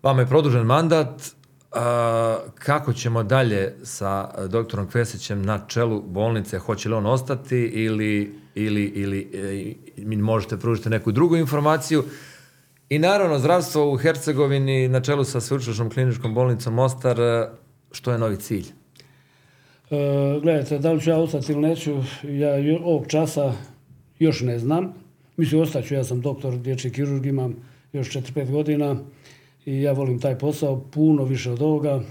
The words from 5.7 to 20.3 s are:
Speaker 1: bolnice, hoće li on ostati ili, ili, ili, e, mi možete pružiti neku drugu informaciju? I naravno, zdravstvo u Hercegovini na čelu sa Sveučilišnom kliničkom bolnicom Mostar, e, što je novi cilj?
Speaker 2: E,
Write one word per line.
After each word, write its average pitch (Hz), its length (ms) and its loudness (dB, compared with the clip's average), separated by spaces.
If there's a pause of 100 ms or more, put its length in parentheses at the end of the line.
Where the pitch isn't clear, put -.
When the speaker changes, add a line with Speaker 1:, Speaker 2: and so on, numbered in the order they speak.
Speaker 1:
bolnice, 101 560 -2
hoće 104 300 -4
li 113 60 0
on 104 120 0
ostati 127 520 0
ili, 110 760 -2 (200)
ili, 104 300 0
ili, 98 460 -4 (680)
e, 104 80 -14
mi 107 120 -4
možete 107 400 0
pružiti 113 340 -2
neku 110 220 0
drugu 165 240 4
informaciju? 147 680 2 (840)
I 147 100 0
naravno, 175 400 4
zdravstvo 151 540 2
u 131 40 0
Hercegovini 135 920 2
na 127 120 2
čelu 143 240 0
sa 123 160 -2
Sveučilišnom 117 500 -2
kliničkom 123 440 0
bolnicom 120 400 2
Mostar, 127 460 2
e, 117 280 2 (440)
što - 200 -4
je 117 60 0
novi 110 180 0
cilj? 92 300 -6 (1200)
Speaker 2:
E, 147 60 -2 (460)